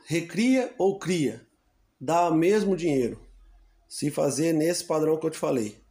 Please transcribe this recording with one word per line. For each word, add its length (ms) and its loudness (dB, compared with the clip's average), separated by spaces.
recria 720 0
ou 220 0
cria? 460 -2
Dá 300 2
o 40 2
mesmo 440 2
dinheiro, 420 0
se 240 -6
fazer 420 0
nesse 300 0
padrão 340 0
que 80 -6
eu 60 -2
te 60 -12
falei. 540 -4